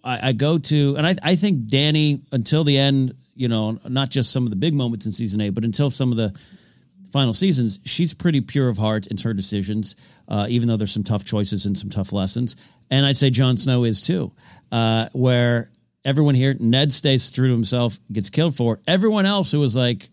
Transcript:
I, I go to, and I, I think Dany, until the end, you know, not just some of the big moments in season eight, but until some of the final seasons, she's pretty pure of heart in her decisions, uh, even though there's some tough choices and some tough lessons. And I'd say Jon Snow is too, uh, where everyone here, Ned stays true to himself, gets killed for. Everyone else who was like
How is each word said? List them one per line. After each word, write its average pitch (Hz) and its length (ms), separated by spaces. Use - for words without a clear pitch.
I, 127 260
I - 40
go 147 240
to, 143 400
and 156 100
I, 185 160
I 175 140
think 156 320
Dany, 147 520
until 147 320
the 143 120
end, 135 360
you 123 140
know, 110 400
not 131 220
just 127 240
some 127 100
of 120 60
the 104 80
big 151 160
moments 120 320
in 107 80
season 107 260
eight, 104 120
but 110 120
until 127 260
some 127 220
of 113 60
the 107 200
final 131 180
seasons, 127 540
she's - 280
pretty 151 280
pure 135 260
of 107 100
heart 107 300
in 104 120
her 113 140
decisions, 101 600
uh, 104 220
even 120 180
though 113 80
there's 101 160
some 107 140
tough 104 180
choices 104 420
and 98 120
some 101 120
tough 98 220
lessons. 101 460
And 139 140
I'd 139 100
say 139 140
Jon 127 260
Snow 123 300
is 110 200
too, - 280
uh, 113 400
where 123 580
everyone 139 300
here, 131 240
Ned 131 340
stays 131 380
true 131 160
to 123 60
himself, 120 460
gets 104 180
killed 151 260
for. 117 320
Everyone 196 380
else 202 260
who 147 80
was 127 160
like 123 380